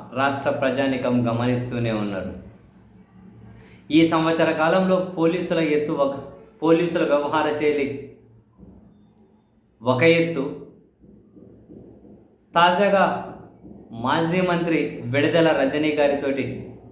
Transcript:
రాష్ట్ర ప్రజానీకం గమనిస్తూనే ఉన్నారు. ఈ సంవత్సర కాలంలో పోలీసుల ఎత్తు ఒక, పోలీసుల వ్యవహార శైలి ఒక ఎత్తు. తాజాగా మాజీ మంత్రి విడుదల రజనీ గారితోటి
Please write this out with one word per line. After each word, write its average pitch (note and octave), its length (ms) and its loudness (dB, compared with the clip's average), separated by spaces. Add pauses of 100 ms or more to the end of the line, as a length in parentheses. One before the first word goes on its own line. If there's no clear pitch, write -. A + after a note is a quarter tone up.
(140)
రాష్ట్ర C3+ 360 -2
ప్రజానీకం B2+ 800 0
గమనిస్తూనే A#2+ 600 -2
ఉన్నారు. G2+ 500 -6 (1500)
ఈ D#3+ 180 6
సంవత్సర D#3+ 440 2
కాలంలో F#3 440 2
పోలీసుల E3+ 640 -2
ఎత్తు D3+ 340 0
ఒక, C#3 240 0 (460)
పోలీసుల E3 420 2
వ్యవహార D3+ 480 0
శైలి D3 640 -2 (1700)
ఒక B2 200 0
ఎత్తు. E3 640 2 (1900)
తాజాగా F#3 500 4 (880)
మాజీ D#3+ 480 -2
మంత్రి E3+ 640 -2
విడుదల D3+ 440 2
రజనీ D3 440 0
గారితోటి C#3 840 -2 (160)